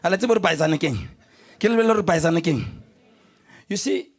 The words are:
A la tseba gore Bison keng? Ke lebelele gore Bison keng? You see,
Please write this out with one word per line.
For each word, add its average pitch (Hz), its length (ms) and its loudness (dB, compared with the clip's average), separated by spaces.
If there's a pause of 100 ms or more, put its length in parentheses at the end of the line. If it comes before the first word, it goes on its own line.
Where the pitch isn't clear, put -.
A 175 60 2
la 190 80 0
tseba 233 100 -2
gore 226 120 4
Bison 160 380 0
keng? 139 200 -2 (600)
Ke 202 80 0
lebelele 226 200 2
gore 220 160 2
Bison 165 380 2
keng? 143 240 -2 (1000)
You 202 100 -6
see, 349 420 -4